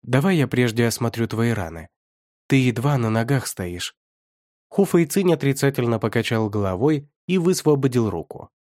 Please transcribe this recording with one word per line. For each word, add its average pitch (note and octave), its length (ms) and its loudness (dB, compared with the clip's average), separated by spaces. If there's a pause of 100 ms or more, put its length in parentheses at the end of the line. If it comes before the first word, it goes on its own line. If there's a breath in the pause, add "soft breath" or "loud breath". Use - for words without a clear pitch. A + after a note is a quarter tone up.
«Давай C#3+ 340 2
я C3+ 100 2
прежде A#2 380 0
осмотрю A#2 420 -2
твои A2+ 240 -2
раны. E2 380 -8 (580)
Ты C#3 100 2
едва B2+ 400 0
на A#2 120 0
ногах A#2+ 380 0
стоишь». F2+ 480 -10 (760)
Ху G3+ 160 2
Фэйцинь F3 480 2
отрицательно C3+ 680 0
покачал A2 500 0
головой G#2+ 600 -2 (180)
и F#3 100 0
высвободил C#3 720 2
руку. - 400 -10 (120)